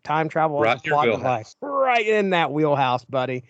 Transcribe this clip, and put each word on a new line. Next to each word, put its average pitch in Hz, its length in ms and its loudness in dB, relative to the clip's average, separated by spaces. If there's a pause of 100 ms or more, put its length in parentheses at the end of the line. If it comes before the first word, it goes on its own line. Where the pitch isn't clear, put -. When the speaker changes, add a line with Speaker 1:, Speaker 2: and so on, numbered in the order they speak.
Speaker 1:
time 160 240 0
travel 156 320 -2
Speaker 2:
Right 120 160 2
Speaker 1:
as 131 60 -14
a - 20 -20
Speaker 2:
in - 20 -10
your 156 100 -4
Speaker 1:
plot 147 120 4
Speaker 2:
wheelhouse. 110 140 0
Speaker 1:
device. 123 400 -4
Right 262 460 0
in 214 240 2
that 165 200 2
wheelhouse, 139 540 0
buddy. 127 440 -4